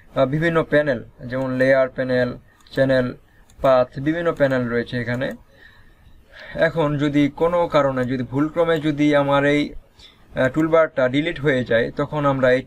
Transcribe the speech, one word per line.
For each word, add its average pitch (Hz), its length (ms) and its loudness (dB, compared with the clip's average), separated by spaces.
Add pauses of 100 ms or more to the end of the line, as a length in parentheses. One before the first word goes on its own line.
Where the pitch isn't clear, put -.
(160)
আহ, 135 100 2
বিভিন্ন 160 380 0
panel, 143 400 0 (220)
যেমন 131 260 -4
layer 131 380 2
panel, 127 480 -2 (340)
channel, 131 420 2 (480)
path, 131 380 2
বিভিন্ন 165 320 -2
panel 135 380 0
রয়েছে 117 280 -4
এখানে। 123 340 -6 (1200)
এখন 156 440 0
যদি 143 380 2
কোনো 170 320 0
কারণে, 135 380 0
যদি 127 180 -4
ভুলক্রমে 156 560 -2
যদি 147 360 0
আমার 143 300 2
এই, 147 280 0
আহ, - 760 -6
টুলবারটা 156 600 2
delete 156 300 -2
হয়ে 135 240 0
যায়, 117 280 0
তখন 147 340 -4
আমরা 131 260 2
এই 131 160 2